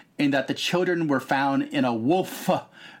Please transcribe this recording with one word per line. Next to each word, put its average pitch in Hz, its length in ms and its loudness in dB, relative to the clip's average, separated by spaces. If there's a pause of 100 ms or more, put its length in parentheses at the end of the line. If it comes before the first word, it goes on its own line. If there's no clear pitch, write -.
(180)
in 143 120 2
that 139 160 0
the - 80 -4
children 175 540 0
were 135 120 2
found 139 440 0
in 139 200 -2
a 123 100 0
wolf 160 540 -2 (520)